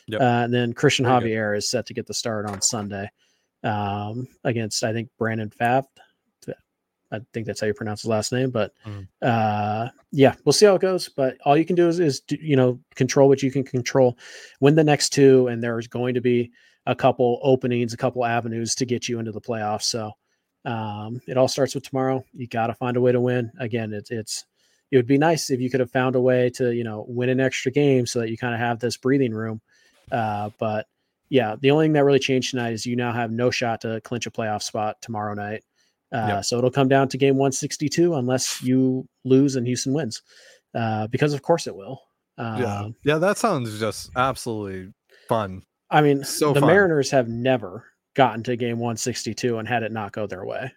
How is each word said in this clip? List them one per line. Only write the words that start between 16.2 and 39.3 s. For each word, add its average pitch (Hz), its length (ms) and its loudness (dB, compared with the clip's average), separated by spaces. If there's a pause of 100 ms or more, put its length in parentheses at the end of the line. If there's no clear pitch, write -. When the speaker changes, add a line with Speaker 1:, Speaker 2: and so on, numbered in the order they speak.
Speaker 2:
be 120 280 2 (360)
a 127 80 0
couple 123 480 2
openings, 123 500 0
a 117 60 -12
couple 123 260 -2
avenues 117 520 -2
to 131 100 -2
get 120 240 -4
you 117 80 -4
into 113 120 -6
the 104 120 -10
playoffs. 107 400 -6
So, 107 300 -6 (520)
um, 110 640 -8
it 131 80 -4
all 127 120 4
starts 131 260 -2
with 139 100 -10
tomorrow. 131 480 -4
You 123 140 -12
gotta 117 260 -4
find 123 240 -4
a 123 60 0
way 123 100 4
to 123 80 2
win. 123 380 -2
Again, 113 340 -6
it's, 104 180 -12
it's, - 360 -10 (440)
it 135 60 4
would 120 100 4
be 139 120 4
nice 156 320 2
if 123 100 -2
you 127 80 -2
could 127 120 0
have 123 100 -4
found 127 260 0
a 127 40 2
way 127 340 4
to, 123 200 -2
you 117 100 -4
know, 107 240 -8
win 123 200 -2
an 127 120 2
extra 131 300 0
game 135 360 4
so 120 140 -4
that 113 100 -4
you 113 80 -8
kinda 120 180 -4
have 117 220 -2
this 117 180 -4
breathing 131 380 0
room. 110 260 -6 (500)
Uh, 107 380 -4 (100)
but 107 280 -4 (420)
yeah, 113 320 2
the 135 100 4
only 156 140 4
thing 156 80 2
that 147 120 4
really 139 140 6
changed 131 340 -2
tonight 120 200 -4
is 110 140 -8
you 120 100 -4
now 120 160 -2
have 117 180 -4
no 120 200 0
shot 117 320 -4
to 113 180 -6
clinch 120 260 -8
a 110 40 -10
playoff 107 320 -4
spot 107 400 -6
tomorrow 107 320 -6
night. 104 280 -8 (520)
Uh, 110 140 -2
Speaker 1:
Yep. 101 160 -2
Speaker 2:
so 120 140 -2
it'll 123 120 2
come 135 180 4
down 135 200 4
to - 80 -8
game 135 220 2
one 135 140 2
sixty-two 156 640 -2
unless 127 460 -2
you 131 460 0 (160)
lose 135 320 4